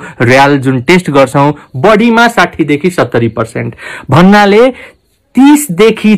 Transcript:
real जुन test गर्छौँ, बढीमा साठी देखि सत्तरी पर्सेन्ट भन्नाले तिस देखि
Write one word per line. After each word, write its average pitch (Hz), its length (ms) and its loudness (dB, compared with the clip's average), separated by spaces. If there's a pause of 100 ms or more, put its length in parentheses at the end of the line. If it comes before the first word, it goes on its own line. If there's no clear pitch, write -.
(220)
real 139 360 2
जुन 131 220 -4
test 175 300 -2
गर्छौँ, 139 420 0 (240)
बढीमा 220 520 2
साठी 175 360 -2
देखि 147 260 -2
सत्तरी 120 380 -4
पर्सेन्ट 117 460 -10 (360)
भन्नाले 202 600 4 (640)
तिस 285 380 2
देखि 214 460 0